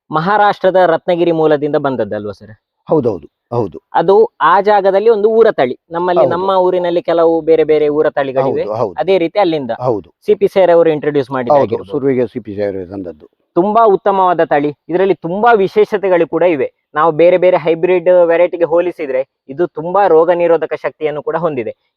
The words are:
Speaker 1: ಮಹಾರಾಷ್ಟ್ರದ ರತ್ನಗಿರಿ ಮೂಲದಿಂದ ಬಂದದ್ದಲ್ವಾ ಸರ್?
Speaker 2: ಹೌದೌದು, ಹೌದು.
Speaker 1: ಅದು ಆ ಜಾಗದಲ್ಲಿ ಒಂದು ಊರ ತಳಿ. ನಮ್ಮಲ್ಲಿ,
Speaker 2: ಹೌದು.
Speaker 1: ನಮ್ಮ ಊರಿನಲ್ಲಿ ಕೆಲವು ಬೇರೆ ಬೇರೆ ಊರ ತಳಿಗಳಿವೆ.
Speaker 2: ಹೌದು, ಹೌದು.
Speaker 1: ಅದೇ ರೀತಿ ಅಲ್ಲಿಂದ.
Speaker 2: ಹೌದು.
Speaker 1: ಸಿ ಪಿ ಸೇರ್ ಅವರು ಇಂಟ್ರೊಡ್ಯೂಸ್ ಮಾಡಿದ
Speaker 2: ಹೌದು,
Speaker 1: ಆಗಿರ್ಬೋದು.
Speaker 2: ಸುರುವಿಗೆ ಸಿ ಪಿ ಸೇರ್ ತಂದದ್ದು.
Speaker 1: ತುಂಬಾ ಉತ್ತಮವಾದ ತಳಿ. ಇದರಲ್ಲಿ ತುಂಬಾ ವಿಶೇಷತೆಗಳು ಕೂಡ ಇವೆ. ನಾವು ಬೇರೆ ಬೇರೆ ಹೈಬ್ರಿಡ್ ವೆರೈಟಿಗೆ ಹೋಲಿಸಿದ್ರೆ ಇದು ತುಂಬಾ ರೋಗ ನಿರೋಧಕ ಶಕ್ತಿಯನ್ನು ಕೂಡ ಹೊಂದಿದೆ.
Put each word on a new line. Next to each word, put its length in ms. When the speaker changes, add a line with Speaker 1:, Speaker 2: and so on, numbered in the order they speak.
Speaker 1:
ಮಹಾರಾಷ್ಟ್ರದ 640
ರತ್ನಗಿರಿ 560
ಮೂಲದಿಂದ 440
ಬಂದದ್ದಲ್ವಾ 560
ಸರ್? 260
Speaker 2:
ಹೌದೌದು, 380
ಹೌದು. 280
Speaker 1:
ಅದು 380
ಆ 200
ಜಾಗದಲ್ಲಿ 480
ಒಂದು 200
ಊರ 220
ತಳಿ. 280
ನಮ್ಮಲ್ಲಿ, 300
Speaker 2:
ಹೌದು. 100
Speaker 1:
ನಮ್ಮ 200
ಊರಿನಲ್ಲಿ 500
ಕೆಲವು 400
ಬೇರೆ 220
ಬೇರೆ 240
ಊರ 220
ತಳಿಗಳಿವೆ. 540
Speaker 2:
ಹೌದು, 120
ಹೌದು. 220
Speaker 1:
ಅದೇ 200
ರೀತಿ 220
ಅಲ್ಲಿಂದ. 320
Speaker 2:
ಹೌದು. 320
Speaker 1:
ಸಿ 100
ಪಿ 120
ಸೇರ್ 240
ಅವರು 180
ಇಂಟ್ರೊಡ್ಯೂಸ್ 420
ಮಾಡಿದ 200
Speaker 2:
ಹೌದು, 100
Speaker 1:
ಆಗಿರ್ಬೋದು. 300
Speaker 2:
ಸುರುವಿಗೆ 360
ಸಿ 120
ಪಿ 160
ಸೇರ್ 340
ತಂದದ್ದು. 380
Speaker 1:
ತುಂಬಾ 300
ಉತ್ತಮವಾದ 600
ತಳಿ. 280
ಇದರಲ್ಲಿ 260
ತುಂಬಾ 360
ವಿಶೇಷತೆಗಳು 760
ಕೂಡ 160
ಇವೆ. 300
ನಾವು 160
ಬೇರೆ 260
ಬೇರೆ 200
ಹೈಬ್ರಿಡ್ 520
ವೆರೈಟಿಗೆ 380
ಹೋಲಿಸಿದ್ರೆ 640
ಇದು 180
ತುಂಬಾ 400
ರೋಗ 240
ನಿರೋಧಕ 420
ಶಕ್ತಿಯನ್ನು 500
ಕೂಡ 140
ಹೊಂದಿದೆ. 380